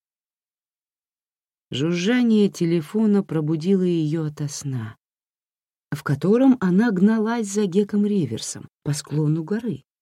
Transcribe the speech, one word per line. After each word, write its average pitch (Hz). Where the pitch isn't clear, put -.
Жужжание 202
телефона 196
пробудило 160
её 165
ото 151
сна, 127
в 151
котором 226
она 190
гналась 220
за 208
Геком 208
Риверсом 160
по 147
склону 151
горы, 202